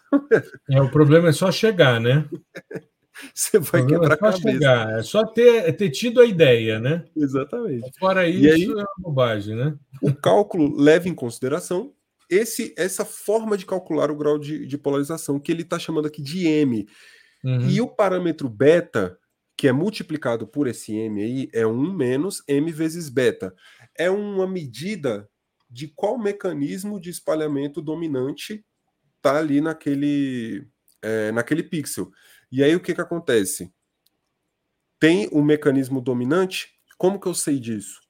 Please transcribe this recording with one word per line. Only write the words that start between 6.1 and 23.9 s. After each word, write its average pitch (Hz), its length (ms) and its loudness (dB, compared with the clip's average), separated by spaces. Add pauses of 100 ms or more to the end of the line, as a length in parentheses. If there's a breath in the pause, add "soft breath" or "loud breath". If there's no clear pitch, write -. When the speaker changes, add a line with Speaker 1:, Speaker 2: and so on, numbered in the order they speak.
Speaker 2:
a 240 60 12
ideia, 123 540 4
né? 147 260 -2 (100)
Speaker 1:
Exatamente. 135 840 -4
Speaker 2:
Fora 185 280 2
Speaker 1:
E 147 200 6
Speaker 2:
isso, 165 240 4
Speaker 1:
aí, - 0 -
Speaker 2:
é - 20 -4
uma 208 140 -4 (100)
bobagem, 117 580 -2
né? 139 220 -4 (240)
Speaker 1:
o 139 140 0
cálculo 180 600 2
leva 156 320 4
em 175 60 -4
consideração 156 800 -6 (340)
esse, 226 480 -2
essa 190 300 -4
forma 214 500 -2
de 190 120 -10
calcular 151 420 -2
o 151 60 -4
grau 147 240 0
de, 147 260 -8
de 135 140 -8
polarização, 143 600 -4
que 143 120 -6
ele 165 120 -4
tá 170 140 -6
chamando 160 300 -4
aqui 151 160 -10
de 170 240 -4
M. 135 400 0 (560 soft breath)
Speaker 2:
Uhum. 127 260 0
Speaker 1:
E 139 100 2
o 247 80 0
parâmetro 180 600 -2
beta, 123 640 2 (400)
que - 120 0
é 131 40 6
multiplicado 147 760 -4
por 143 180 -4
esse 113 300 -8
M 107 260 -4
aí, 123 320 -6
é 113 140 2
um 131 260 -2
menos 147 540 -2
M 143 240 0
vezes 160 360 -6
beta. 117 480 0 (400 soft breath)